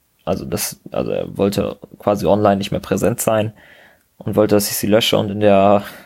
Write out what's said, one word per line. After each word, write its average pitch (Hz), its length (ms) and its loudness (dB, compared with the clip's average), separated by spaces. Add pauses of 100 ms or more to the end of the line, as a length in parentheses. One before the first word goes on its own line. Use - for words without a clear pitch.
(240)
also 76 200 -6
das, - 360 -8 (100)
also 57 220 -4
er 50 240 -8
wollte 98 420 -2 (220)
quasi 101 260 -2
online 101 300 4
nicht 98 160 -6
mehr - 80 -4
präsent 95 400 -2
sein 107 320 0 (680)
und 104 160 -8
wollte, 104 220 4
dass 101 140 0
ich - 60 -8
sie - 120 -4
lösche 110 300 2
und 107 120 -2
in 101 80 -6
der 101 460 4 (220)